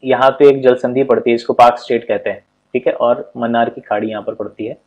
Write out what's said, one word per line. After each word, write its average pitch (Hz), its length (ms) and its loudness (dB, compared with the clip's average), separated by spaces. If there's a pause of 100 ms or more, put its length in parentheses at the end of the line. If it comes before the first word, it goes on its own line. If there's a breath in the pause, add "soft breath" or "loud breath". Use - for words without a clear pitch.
यहाँ 131 280 2
पे 143 180 4
एक 135 120 2
जल 127 140 4
संधि 127 280 -2
पड़ती 123 260 0
है, 117 60 2
इसको 117 180 -4
पाक 120 240 4
स्टेट 117 300 -6
कहते 104 220 -4
हैं। - 160 -10 (280)
ठीक 127 140 -2
है, 156 60 -2
और 120 440 -2
मन्नार 117 320 -2
की 123 120 -18
खाड़ी 110 280 -6
यहाँ 107 140 -10
पर 107 100 -10
पड़ती 107 320 -12
है। 127 220 -12